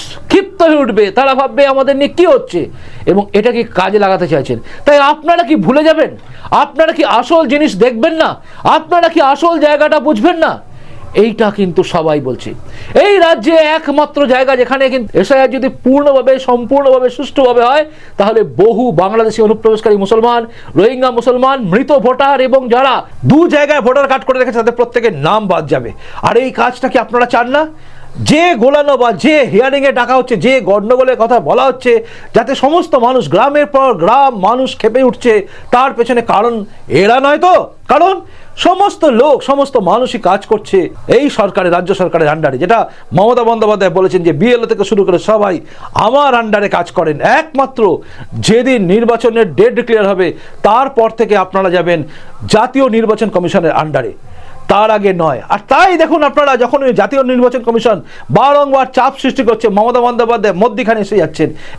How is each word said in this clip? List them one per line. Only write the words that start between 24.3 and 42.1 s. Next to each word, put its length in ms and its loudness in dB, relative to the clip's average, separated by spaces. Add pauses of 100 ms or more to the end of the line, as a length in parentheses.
রেখেছে 220 -2
তাদের 180 0
প্রত্যেকের 360 0 (120)
নাম 140 2 (120)
বাদ 200 -2
যাবে। 180 -4 (360)
আর 160 -2
এই 80 -4 (100)
কাজটা 280 -2
কি 100 -2
আপনারা 280 -2
চান 200 0 (100)
না? 60 2 (680)
যে 140 4 (180)
গোলানো 400 2
বা 80 2 (140)
যে 120 4 (160)
হিয়ারিংয়ে 460 2
ডাকা 180 0
হচ্ছে, 280 0
যে 160 2
গণ্ডগোলের 600 0
কথা 140 2 (120)
বলা 200 2
হচ্ছে, 240 0 (440)
যাতে 180 0
সমস্ত 380 0 (140)
মানুষ, 160 2 (120)
গ্রামের 400 2
পর 140 2 (140)
গ্রাম 300 4 (160)
মানুষ 200 0 (120)
ক্ষেপে 280 2
উঠছে, 240 0 (380)
তার 260 2
পেছনে 240 0 (120)
কারণ 220 0 (480)
এরা 180 4
নয় 260 2
তো? 80 4 (380)
কারণ 220 2 (420)
সমস্ত 480 0
লোক, 380 4
সমস্ত 340 -2
মানুষই 420 0
কাজ 280 -2
করছে 420 0 (200)
এই 220 2
সরকারের, 420 0
রাজ্য 220 0
সরকারের 340 0